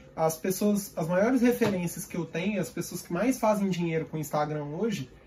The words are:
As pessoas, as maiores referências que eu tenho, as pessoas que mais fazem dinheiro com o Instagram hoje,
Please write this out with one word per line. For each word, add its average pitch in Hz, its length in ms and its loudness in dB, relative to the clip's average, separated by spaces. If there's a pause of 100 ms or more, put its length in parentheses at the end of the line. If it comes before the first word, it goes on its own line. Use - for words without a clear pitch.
(140)
As 160 220 2
pessoas, 202 600 0
as 165 120 -2
maiores 214 320 4
referências 202 640 2
que - 100 -12
eu 165 100 -4
tenho, 190 340 -2
as 160 100 -4
pessoas - 320 -8
que - 120 -12
mais 233 240 0
fazem 208 320 2
dinheiro 165 360 0
com - 100 -8
o 156 40 -4
Instagram 151 440 -2
hoje, 156 460 -4 (180)